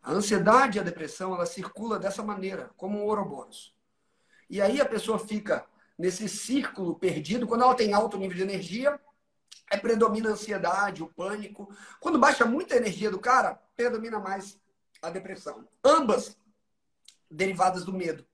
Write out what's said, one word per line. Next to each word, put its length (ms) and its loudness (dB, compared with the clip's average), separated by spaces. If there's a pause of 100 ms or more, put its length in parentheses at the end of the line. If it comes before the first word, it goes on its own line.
A 100 -8
ansiedade 640 4
e 40 -2
a 20 -6
depressão, 500 -8
ela 120 -4
circula 520 -8
dessa 260 -6
maneira, 520 -8
como 220 -6
um 80 -4
ouroboros. 680 -6 (760)
E 120 -2
aí 200 4
a 40 6
pessoa 340 -2
fica 460 -4 (320)
nesse 300 -4
círculo 680 -4
perdido. 520 -2
Quando 160 2
ela 120 8
tem 180 2
alto 240 2
nível 180 -4
de 80 -2
energia, 560 -2 (720)
é, 60 0
predomina 520 2
a 40 0
ansiedade, 680 -2
o 60 -8
pânico. 680 -10 (260)
Quando 200 2
baixa 260 6
muita 300 0
energia 340 0
do 100 -4
cara, 400 2 (160)
predomina 440 -2
mais 400 -8 (420)
a 80 -8
depressão. 580 -12 (160)
Ambas 540 4 (920)
derivadas 560 0
do 80 -6
medo. 400 -6